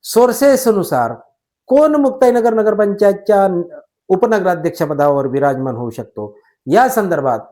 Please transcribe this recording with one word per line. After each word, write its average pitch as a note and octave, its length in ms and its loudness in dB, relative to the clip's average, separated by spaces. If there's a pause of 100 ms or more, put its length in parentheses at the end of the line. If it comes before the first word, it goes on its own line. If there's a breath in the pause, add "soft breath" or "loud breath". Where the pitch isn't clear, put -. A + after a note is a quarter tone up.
सोर्सेसनुसार A3 1080 0 (560)
कोण D4+ 280 2
मुक्ताईनगर B3 580 0
नगरपंचायतच्या G3+ 1080 0 (460)
उपनगराध्यक्ष F#3 760 0
पदावर C#3+ 460 0
विराजमान C3 480 -2
होऊ A#2+ 140 -8
शकतो G#2+ 480 -14 (340 soft breath)
या B3 180 4
संदर्भात D3+ 500 -2 (120)